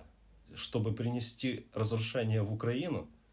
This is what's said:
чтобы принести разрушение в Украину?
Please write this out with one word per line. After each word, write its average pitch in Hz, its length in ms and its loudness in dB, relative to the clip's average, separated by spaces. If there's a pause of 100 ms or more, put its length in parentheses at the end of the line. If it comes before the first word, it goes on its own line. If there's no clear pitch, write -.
(560)
чтобы 113 380 0
принести 120 720 0 (100)
разрушение 110 640 2
в 101 100 0
Украину? 120 560 -2 (260)